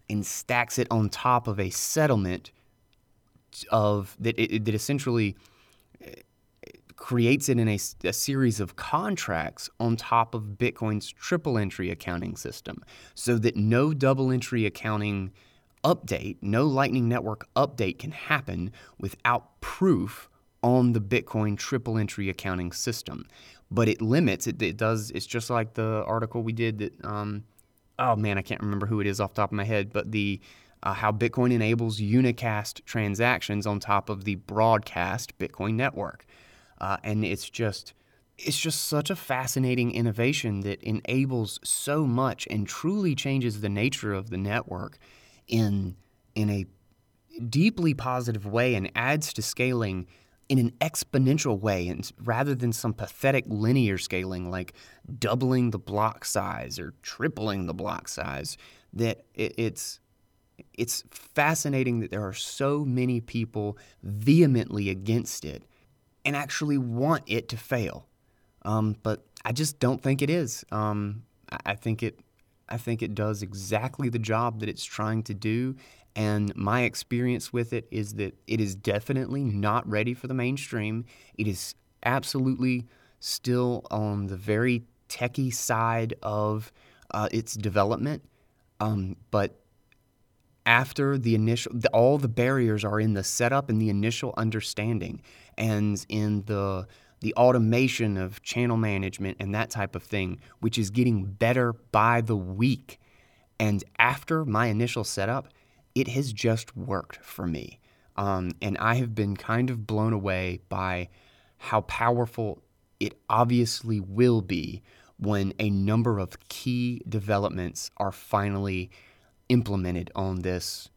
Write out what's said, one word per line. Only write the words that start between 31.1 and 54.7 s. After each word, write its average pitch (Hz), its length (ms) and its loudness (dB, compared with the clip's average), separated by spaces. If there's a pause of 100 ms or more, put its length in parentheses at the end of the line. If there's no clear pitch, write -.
Bitcoin 117 400 2
enables 113 480 2
unicast 113 840 2
transactions 104 800 0
on 104 140 0
top 101 300 0
of 98 160 -6
the 101 100 0
broadcast 104 1040 0
Bitcoin 95 340 -2
network. 113 540 -4 (540)
Uh, 95 220 -2
and 107 200 0
it's 95 260 -4
just, - 440 -4 (440)
it's - 220 -2
just - 260 -2
such 147 240 0
a 135 60 -2
fascinating 127 760 0
innovation 117 720 0
that 101 200 -4
enables 120 840 -2
so 147 420 -2
much 127 440 0
and 104 180 -2
truly 185 480 0
changes 123 460 0
the 104 80 0
nature 107 440 0
of 98 180 -6
the 92 60 -4
network 101 600 -4 (500)
in, 101 480 2 (380)
in 107 160 0
a 101 160 0 (840)
deeply 165 460 2
positive 120 520 -4
way 120 300 2
and 95 200 -2
adds 143 360 0
to - 100 -6
scaling 110 680 -2 (420)
in 135 80 4
an 117 140 4 (100)
exponential 131 760 2
way, 95 300 0
and 90 140 -6
s-, - 120 -12 (100)
rather 120 300 0
than 120 200 0
some 110 200 -2
pathetic 135 540 0
linear 110 500 2
scaling 92 540 -4
like 92 220 -6 (460)